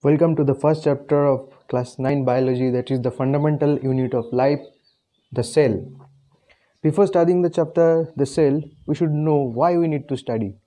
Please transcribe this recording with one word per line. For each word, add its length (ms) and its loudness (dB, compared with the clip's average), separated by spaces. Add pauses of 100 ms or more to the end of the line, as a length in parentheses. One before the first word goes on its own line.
Welcome 320 2
to 80 0
the 100 2
first 300 0
chapter 420 0
of 260 -2 (140)
class 320 -6
nine 260 -2
biology, 460 0
that 180 -4
is 120 -2
the 100 -2
fundamental 720 0
unit 340 -2
of 180 -2
life, 280 0 (720)
the 100 -4
cell. 320 2 (1080)
Before 240 2
starting 340 2
the 80 0
chapter, 640 0
the 100 0
cell, 380 0 (240)
we 80 -2
should 160 -2
know 280 0
why 380 0
we 120 0
need 200 -4
to 80 -4
study. 360 -6 (140)